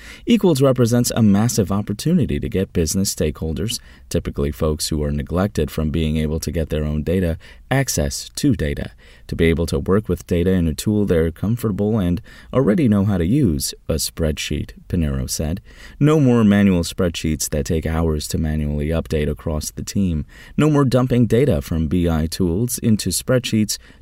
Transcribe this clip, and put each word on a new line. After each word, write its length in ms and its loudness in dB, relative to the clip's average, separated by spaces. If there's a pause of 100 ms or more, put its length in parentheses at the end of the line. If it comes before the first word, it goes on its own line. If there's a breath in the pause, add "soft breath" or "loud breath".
(260 loud breath)
Equals 360 4
represents 480 4
a 120 0
massive 500 4
opportunity 680 0
to 100 -4
get 260 -4
business 400 -2
stakeholders, 680 -4 (280 loud breath)
typically 440 -2
folks 360 -2
who 140 -2
are 80 -2
neglected 600 -2
from 200 -2
being 280 0
able 220 -2
to 120 -6
get 160 -2
their 160 -2
own 180 -2
data, 360 0 (320 loud breath)
access 680 -2
to 180 2
data, 380 -6 (340 soft breath)
to 100 -8
be 100 4
able 200 2
to 120 -2
work 300 0
with 180 -4
data 240 2
in 180 2
a 60 -2
tool 300 0
they're 260 2
comfortable 680 -2
and 240 0 (300 loud breath)
already 360 2
know 160 4
how 140 2
to 80 2
use, 480 2 (120)
a 80 -2
spreadsheet, 800 -4 (160)
Panero 400 -2
said. 320 -4 (400 loud breath)
No 180 4
more 240 4
manual 400 4
spreadsheets 680 -2
that 160 -2
take 200 -2
hours 420 0
to 100 -4
manually 500 -2
update 420 -2
across 400 -4
the 140 -12
team. 400 -2 (320 loud breath)
No 140 4
more 160 4
dumping 400 2
data 340 2
from 260 -2
B 220 0
I 180 0
tools 520 -2
into 320 0
spreadsheets 680 -2 (240 loud breath)